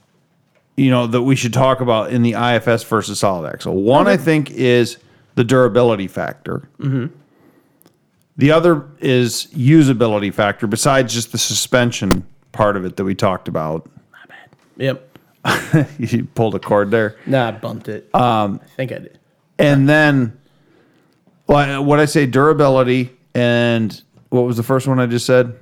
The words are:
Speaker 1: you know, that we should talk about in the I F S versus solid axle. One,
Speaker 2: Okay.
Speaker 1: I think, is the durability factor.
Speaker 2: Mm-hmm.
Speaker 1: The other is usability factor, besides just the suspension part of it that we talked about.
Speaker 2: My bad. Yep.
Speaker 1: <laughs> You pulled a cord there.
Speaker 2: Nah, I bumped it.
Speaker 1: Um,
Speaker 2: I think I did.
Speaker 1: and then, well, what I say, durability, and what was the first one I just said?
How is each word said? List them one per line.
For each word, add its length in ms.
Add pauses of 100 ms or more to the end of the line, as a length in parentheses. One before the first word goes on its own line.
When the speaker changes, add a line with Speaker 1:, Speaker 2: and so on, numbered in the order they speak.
(760)
Speaker 1:
you 140
know, 160
that 160
we 140
should 160
talk 280
about 320
in 100
the 120
I 200
F 140
S 140
versus 380
solid 320
axle. 280
One, 260
Speaker 2:
Okay. 80
Speaker 1:
I 20
think, 340
is 460 (400)
the 80
durability 640
factor. 600 (120)
Speaker 2:
Mm-hmm. 260 (1300)
Speaker 1:
The 120
other 360 (140)
is 540
usability 760
factor, 340
besides 480
just 180
the 60
suspension 880 (260)
part 240
of 80
it 120
that 80
we 100
talked 340
about. 400 (240)
Speaker 2:
My 60 (100)
bad. 200 (280)
Yep. 260 (420)
Speaker 1:
<laughs> 540
You 260
pulled 300
a 40
cord 320
there. 260 (100)
Speaker 2:
Nah, 220
I 40
bumped 360
it. 260
Speaker 1:
Um, 480
Speaker 2:
I 40 (100)
think 160
I 60
did. 200 (400)
Speaker 1:
and 300
then, 500 (1080)
well, 380
what 160
I 40
say, 220
durability, 840 (240)
and 680 (280)
what 120
was 140
the 60
first 260
one 120
I 60
just 180
said? 380